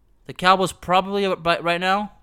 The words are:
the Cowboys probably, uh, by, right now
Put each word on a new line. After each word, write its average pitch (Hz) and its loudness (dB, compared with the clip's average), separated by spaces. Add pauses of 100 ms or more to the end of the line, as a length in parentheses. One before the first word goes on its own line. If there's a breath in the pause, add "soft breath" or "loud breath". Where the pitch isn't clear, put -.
(260)
the 131 -14
Cowboys 185 2
probably, 190 -2
uh, 185 0
by, 165 0
right 170 -2
now 196 0 (100)